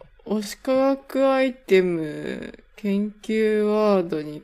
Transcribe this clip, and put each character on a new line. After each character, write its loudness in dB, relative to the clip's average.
推 -2
し -12
科 -4
学 0
ア 2
イ 0
テ 4
ム、 -6
研 -2
究 0
ワ 4
ー -4
ド -4
に -12